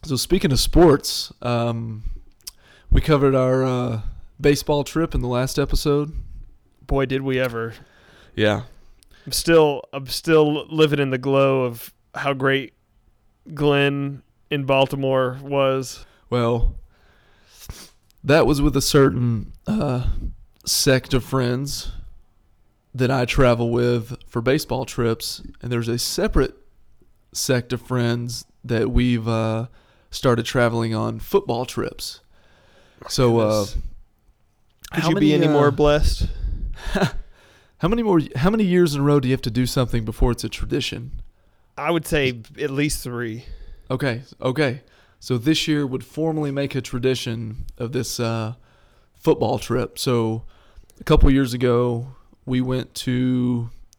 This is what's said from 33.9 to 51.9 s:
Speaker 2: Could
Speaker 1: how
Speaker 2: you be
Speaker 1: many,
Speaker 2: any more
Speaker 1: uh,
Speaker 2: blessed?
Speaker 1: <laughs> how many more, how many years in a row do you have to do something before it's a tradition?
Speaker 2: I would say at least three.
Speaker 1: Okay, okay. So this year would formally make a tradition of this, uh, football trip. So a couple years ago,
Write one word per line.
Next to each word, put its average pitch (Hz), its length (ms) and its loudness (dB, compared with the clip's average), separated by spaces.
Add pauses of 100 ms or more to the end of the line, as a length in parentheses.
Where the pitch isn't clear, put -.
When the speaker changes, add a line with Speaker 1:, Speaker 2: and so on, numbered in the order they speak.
Speaker 2:
Could 160 120 -2
Speaker 1:
how 160 40 2
Speaker 2:
you 160 60 2
be 151 180 4
Speaker 1:
many, 151 120 4
Speaker 2:
any 147 60 4
more 147 180 4
Speaker 1:
uh, - 20 4
Speaker 2:
blessed? 147 580 2 (340)
Speaker 1:
<laughs> - 1160 -6
how 160 100 0
many 233 140 2
more, 190 180 4 (160)
how 143 140 2
many 220 140 2
years 175 300 4
in 143 60 -2
a 139 40 2
row 147 160 6
do 127 80 0
you 127 40 2
have 127 80 0
to 123 100 -4
do 123 140 0
something 123 400 0
before 120 280 0
it's 117 120 -6
a 110 60 -6
tradition? - 720 -6 (560)
Speaker 2:
I 147 120 -4
would 165 160 0
say 131 360 0 (180)
at 147 100 -2
least 147 320 -2
three. 120 440 -8 (440)
Speaker 1:
Okay, 127 300 -2 (220)
okay. 127 400 -2 (400)
So 127 160 -2
this 151 300 0
year 147 180 0
would 127 180 -6
formally 156 460 -4
make 139 240 -4
a 135 60 -2
tradition 123 840 -4 (120)
of 120 140 -6
this, 127 260 -4
uh, 113 360 -4 (600)
football 127 460 0
trip. 117 360 -4
So 113 460 -2 (580)
a - 40 -18
couple 151 260 6
years 135 240 2
ago, 123 540 0 (360)